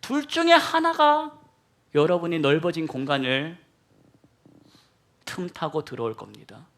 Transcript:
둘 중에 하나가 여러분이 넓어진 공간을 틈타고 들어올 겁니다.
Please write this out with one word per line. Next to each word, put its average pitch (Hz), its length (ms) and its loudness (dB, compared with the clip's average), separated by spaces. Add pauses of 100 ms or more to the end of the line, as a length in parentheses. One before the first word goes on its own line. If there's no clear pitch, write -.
둘 285 260 -4
중에 339 240 2
하나가 320 840 2 (560)
여러분이 170 460 2
넓어진 160 480 0
공간을 135 720 -2 (1700)
틈타고 156 600 -6
들어올 117 300 -6
겁니다. 104 500 -20 (120)